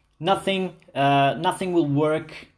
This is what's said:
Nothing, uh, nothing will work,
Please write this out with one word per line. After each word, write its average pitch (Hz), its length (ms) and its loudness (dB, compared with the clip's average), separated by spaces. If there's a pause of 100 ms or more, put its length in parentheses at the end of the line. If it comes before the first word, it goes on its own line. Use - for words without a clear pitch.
(200)
Nothing, 190 560 -2 (180)
uh, 139 440 2
nothing 180 340 -2
will 165 140 2
work, 156 460 0 (260)